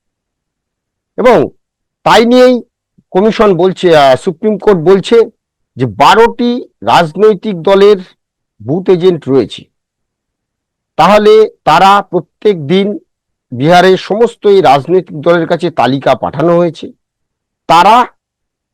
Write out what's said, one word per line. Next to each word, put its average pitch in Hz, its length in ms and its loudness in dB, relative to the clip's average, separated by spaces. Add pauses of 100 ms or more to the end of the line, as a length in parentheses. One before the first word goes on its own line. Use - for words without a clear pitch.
(1200)
এবং 220 180 2 (680)
তাই 190 240 2
নিয়েই 254 260 4 (580)
কমিশন 208 360 0 (120)
বলছে, 185 240 -2 (160)
আহ, 135 120 4 (100)
সুপ্রিম 214 300 -4 (100)
কোর্ট 196 160 2 (100)
বলছে 196 260 0 (640)
যে 127 80 -2 (160)
বারোটি 233 480 2 (420)
রাজনৈতিক 180 640 0 (120)
দলের 196 300 2 (680)
বুথ 170 180 -4 (100)
এজেন্ট 175 280 0 (100)
রয়েছে, 127 300 -2 (1400)
তাহলে 208 340 2 (360)
তারা 175 220 2 (200)
প্রত্যেক - 460 -4 (160)
দিন 196 160 0 (640)
বিহারের 175 460 2 (100)
সমস্ত 220 340 -4 (120)
এই 190 60 2 (100)
রাজনৈতিক 165 460 -2 (100)
দলের 170 240 0
কাছে 175 180 -4 (120)
তালিকা 131 320 -2 (100)
পাঠানো 151 380 -4
হয়েছে, 170 260 -6 (840)
তারা 180 260 2 (760)